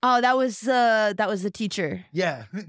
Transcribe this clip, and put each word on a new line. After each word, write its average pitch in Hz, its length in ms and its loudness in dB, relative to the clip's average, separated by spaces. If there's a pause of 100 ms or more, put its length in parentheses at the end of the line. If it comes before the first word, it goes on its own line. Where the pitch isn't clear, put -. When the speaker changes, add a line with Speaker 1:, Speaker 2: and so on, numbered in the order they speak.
Speaker 1:
Oh, 247 200 4
that 247 120 4
was, 254 320 -2
uh, 226 520 4
that 208 100 0
was 196 140 -2
the 202 80 -4
teacher. 185 600 -6
Speaker 2:
Yeah. 156 340 -2 (240)